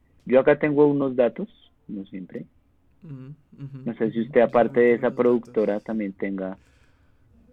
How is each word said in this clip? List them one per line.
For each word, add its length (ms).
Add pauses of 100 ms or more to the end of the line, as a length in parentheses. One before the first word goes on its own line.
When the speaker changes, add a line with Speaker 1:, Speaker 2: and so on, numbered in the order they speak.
(260)
Speaker 1:
Yo 140
acá 180
tengo 280
unos 300
datos, 320 (380)
como 180
siempre. 420 (560)
Speaker 2:
Ujú, 320 (300)
ujú, 200
Speaker 1:
No 100
sé 180
si 80
Speaker 2:
ujú. 80
Speaker 1:
usted, 120
Speaker 2:
Yo 60
Speaker 1:
aparte 280
Speaker 2:
también 160
Speaker 1:
de 40
Speaker 2:
tengo 40
Speaker 1:
esa 100
Speaker 2:
unos 80
Speaker 1:
productora, 560
Speaker 2:
datos. 120
Speaker 1:
también 280
tenga 460 (960)